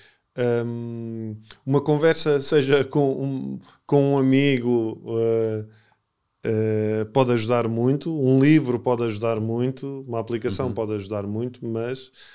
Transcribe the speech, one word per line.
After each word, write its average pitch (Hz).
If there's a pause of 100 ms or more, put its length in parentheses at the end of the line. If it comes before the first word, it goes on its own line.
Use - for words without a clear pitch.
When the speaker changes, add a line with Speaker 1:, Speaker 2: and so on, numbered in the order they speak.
(340)
Speaker 1:
é, 120
hum, 117 (300)
uma 139
conversa, 151
seja 139
com 135
um, 135 (240)
com 139
um 139
amigo, 123 (160)
eh, 113 (800)
eh, 110
pode 127
ajudar 117
muito, 131
um 131
livro 135
pode 120
ajudar 113
muito, 131
uma 117
aplicação 117
Speaker 2:
Uhum. -
Speaker 1:
pode 107
ajudar 101
muito, 117
mas 117 (240)